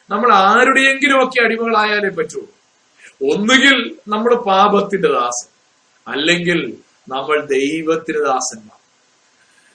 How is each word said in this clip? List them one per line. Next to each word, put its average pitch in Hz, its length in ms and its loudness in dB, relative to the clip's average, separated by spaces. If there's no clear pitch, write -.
നമ്മൾ 220 220 2
ആരുടെയെങ്കിലും 269 960 4
ഒക്കെ 247 160 0
അടിമകളായാലേ 214 640 0
പറ്റുള്ളൂ. 160 400 -8
ഒന്നുകിൽ 254 640 2
നമ്മൾ 226 260 0
പാപത്തിന്റെ 196 760 2
ദാസൻ, 123 400 -4
അല്ലെങ്കിൽ 160 640 -2
നമ്മൾ 143 380 -4
ദൈവത്തിന്റെ 156 760 -2
ദാസന്മാർ. 123 560 -6